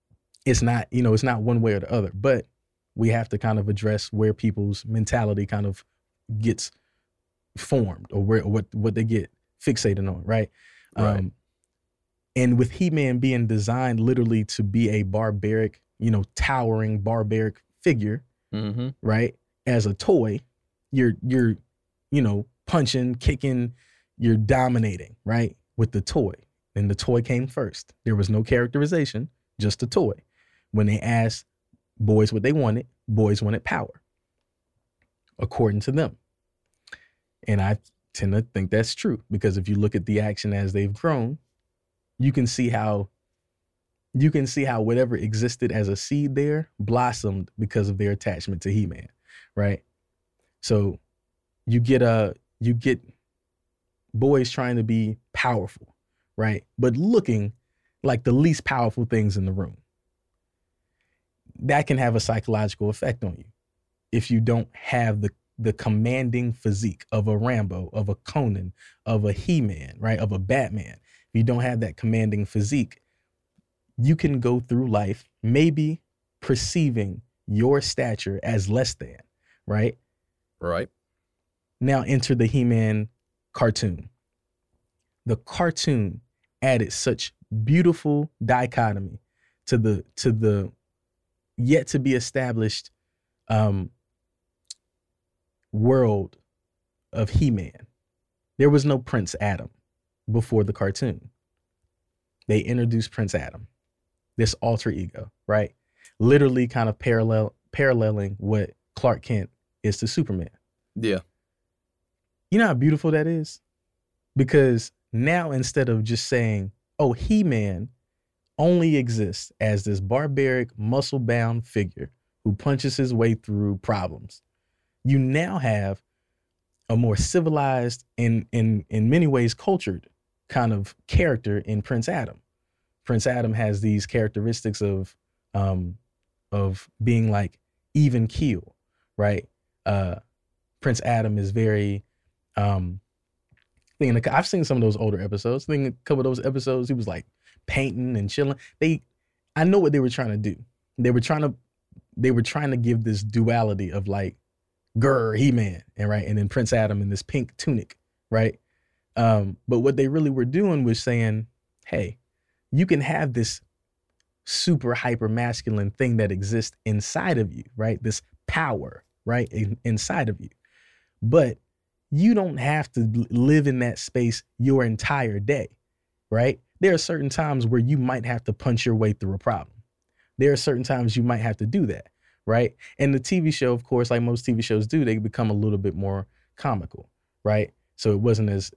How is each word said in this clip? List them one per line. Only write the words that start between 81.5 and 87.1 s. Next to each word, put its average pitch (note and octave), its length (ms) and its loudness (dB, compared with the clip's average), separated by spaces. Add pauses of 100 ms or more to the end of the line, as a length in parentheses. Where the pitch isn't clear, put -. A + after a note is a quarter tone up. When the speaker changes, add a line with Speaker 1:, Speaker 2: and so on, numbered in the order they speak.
Speaker 1:
Now C3 220 2
enter C3 320 2
the A#2 120 2
He-Man A2 640 2 (440)
cartoon. G#2+ 560 -2 (1200)
The A#2 100 0
cartoon C3+ 840 -2 (400)
added B2+ 300 2
such - 420 -4 (280)